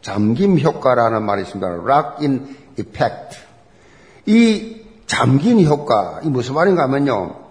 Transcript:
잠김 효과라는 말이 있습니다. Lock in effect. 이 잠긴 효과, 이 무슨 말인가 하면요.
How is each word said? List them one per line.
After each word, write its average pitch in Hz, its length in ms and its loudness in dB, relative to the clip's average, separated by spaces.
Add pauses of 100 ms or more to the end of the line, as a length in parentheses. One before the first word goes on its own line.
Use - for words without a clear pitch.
잠김 117 580 0
효과라는 123 640 0
말이 101 200 -2
있습니다. 95 240 -8
Lock 135 600 -2
in 135 300 -4 (220)
effect. - 600 -6 (880)
이 220 540 2 (260)
잠긴 151 600 2
효과, 117 560 0
이 156 60 -4
무슨 127 260 -4
말인가 170 300 2
하면요. 131 520 -2 (140)